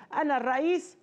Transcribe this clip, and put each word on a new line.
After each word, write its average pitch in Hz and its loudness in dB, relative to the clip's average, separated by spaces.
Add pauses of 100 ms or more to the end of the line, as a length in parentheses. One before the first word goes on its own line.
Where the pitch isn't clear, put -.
(140)
أن 302 0
الرئيس 269 0